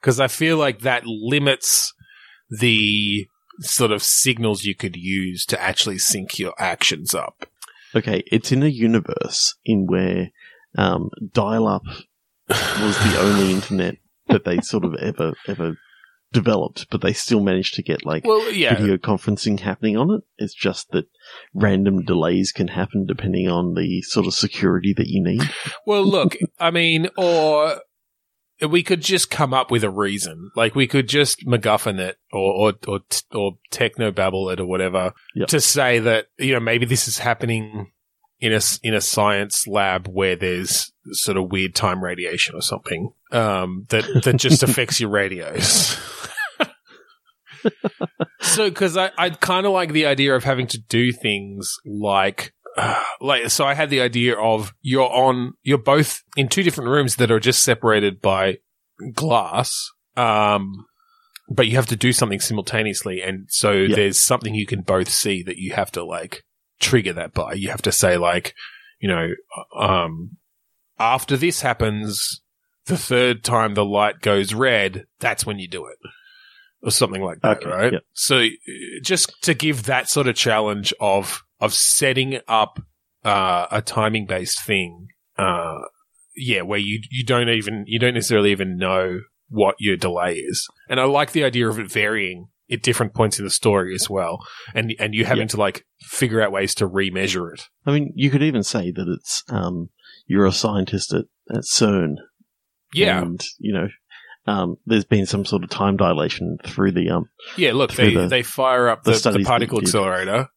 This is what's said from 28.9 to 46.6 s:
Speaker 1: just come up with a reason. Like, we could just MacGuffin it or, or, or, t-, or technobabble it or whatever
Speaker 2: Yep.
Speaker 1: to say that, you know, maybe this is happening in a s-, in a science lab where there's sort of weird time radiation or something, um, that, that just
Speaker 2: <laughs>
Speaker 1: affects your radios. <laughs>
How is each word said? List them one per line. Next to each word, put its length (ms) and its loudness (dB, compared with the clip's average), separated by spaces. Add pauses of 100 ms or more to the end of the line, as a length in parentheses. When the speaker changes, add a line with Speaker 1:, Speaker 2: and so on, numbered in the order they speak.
Speaker 1:
just 280 0
come 240 0
up 160 2
with 140 2
a 80 0
reason. 640 -4
Like, 180 2
we 140 4
could 220 2
just 360 0
MacGuffin 540 2
it 180 -6 (140)
or, 220 0 (160)
or, 40 0 (140)
or, 120 -4 (100)
t-, 100 -2 (140)
or 240 -4 (140)
technobabble 840 0
it 80 -4
or 40 -2
whatever 460 0 (240)
Speaker 2:
Yep. 140 -2
Speaker 1:
to 100 2
say 400 4
that, 280 2 (120)
you 140 0
know, 80 2
maybe 240 2
this 240 0
is 100 -4
happening 720 -4 (480)
in 140 2
a 40 4
s-, 240 -2
in 120 -2
a 80 2
science 680 0
lab 400 0
where 280 0
there's 560 -2 (200)
sort 260 -2
of 140 -2
weird 240 -2
time 280 0
radiation 520 -4
or 60 -8
something, 500 -6 (200)
um, 580 -2
that, 160 2 (180)
that 140 2
just 260 4
Speaker 2:
<laughs> 0 -
Speaker 1:
affects 360 0
your 100 -2
radios. 920 0
<laughs> 60 -14 (2250)